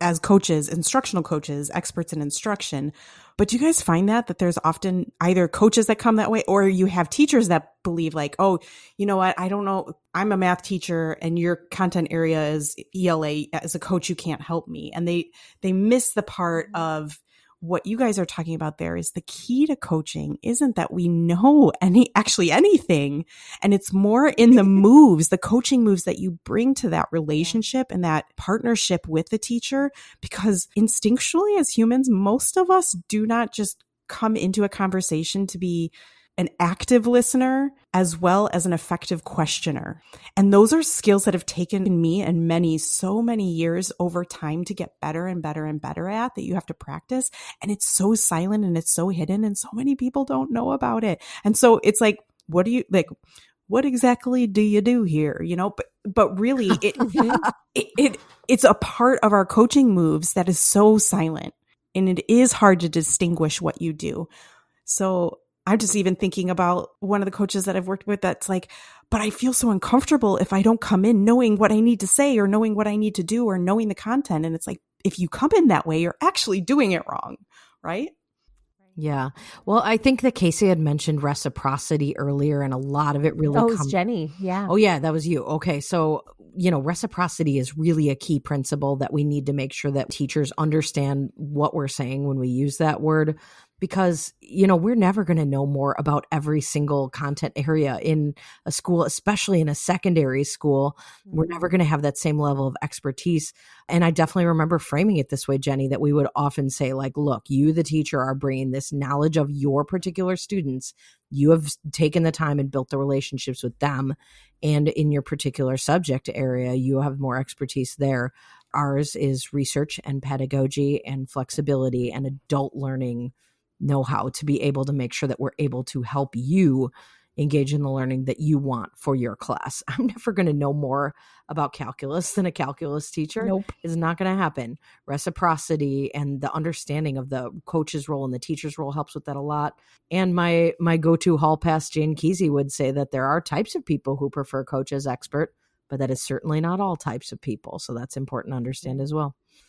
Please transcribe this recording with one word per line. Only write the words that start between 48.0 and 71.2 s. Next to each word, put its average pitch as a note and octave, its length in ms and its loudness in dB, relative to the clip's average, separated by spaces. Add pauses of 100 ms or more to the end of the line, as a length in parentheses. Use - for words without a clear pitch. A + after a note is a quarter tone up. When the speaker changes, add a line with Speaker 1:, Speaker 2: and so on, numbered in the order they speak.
Speaker 1:
silent G3+ 500 0
and E3+ 140 0
it's - 140 0
so F3 180 0
hidden F#3+ 340 -2
and G3+ 140 -4
so - 160 -8
many C4 220 0
people B3+ 280 -2
don't C4+ 260 -2
know A#3+ 220 -2
about B3 320 -2
it. F#3 160 -2 (240)
And G#3+ 140 2
so A3+ 260 6
it's G#3 160 0
like, G#3+ 200 0 (260)
what F3 180 0
do A3+ 60 -4
you, B3 200 -2
like, F3+ 180 0 (600)
what A#3+ 160 0
exactly B3 640 0
do G3+ 160 2
you G#3 180 4
do A#3+ 220 4
here? D3+ 420 0
You F3 120 -4
know, F#3+ 140 -2
but, - 160 -10 (200)
but F#3+ 340 2
really A#3+ 280 0 (120)
it, G3+ 140 0
Speaker 2:
<laughs> - 40 -8
Mm-hmm. A#3+ 380 2 (380)
Speaker 1:
it, - 140 -4 (100)
it, B3 180 4 (320)
it's B3 160 6
a G#3 100 8
part - 480 0
of G#3 120 4
our G3 100 4
coaching A#3+ 480 4
moves D#3+ 420 2
that F3+ 140 0
is F3 100 2
so G#3+ 380 6
silent, D#3+ 560 -2 (420)
and F#3+ 140 2
it F3+ 240 0
is A#3+ 200 6
hard F#3+ 280 6
to E3+ 80 0
distinguish D#3+ 720 0
what E3 220 -6
you E3 100 -2
do. E3 360 -8 (560)
So F#3 560 -2 (260)
I'm G#3 120 4
just G3+ 160 -2
even F#3+ 220 2
thinking F#3 340 -2
about F3+ 380 0 (120)
one G3+ 200 -2
of G3 60 -2
the F#3+ 40 -4
coaches F#3+ 360 -2
that F#3+ 100 -2
I've F3+ 100 -4
worked G3 200 -6
with G3+ 160 -2
that's - 260 -2
like, F#3 240 -4 (380)
"But A3 100 0
I G#3+ 100 -2
feel B3+ 220 -2
so A#3+ 180 2
uncomfortable A#3 680 2
if - 140 -2
I G3 100 4
don't A3+ 180 4
come F#3+ 240 2
in G#3 200 4